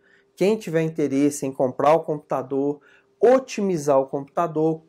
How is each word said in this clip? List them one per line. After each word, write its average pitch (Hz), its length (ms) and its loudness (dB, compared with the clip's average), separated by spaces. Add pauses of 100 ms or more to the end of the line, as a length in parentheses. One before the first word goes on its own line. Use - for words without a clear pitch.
(360)
Quem 202 200 0
tiver 165 280 -2
interesse 147 600 -2
em 135 60 -4
comprar 139 440 2
o 160 60 0
computador, 143 800 -4 (460)
otimizar 196 720 2
o 135 80 2
computador, 160 840 -4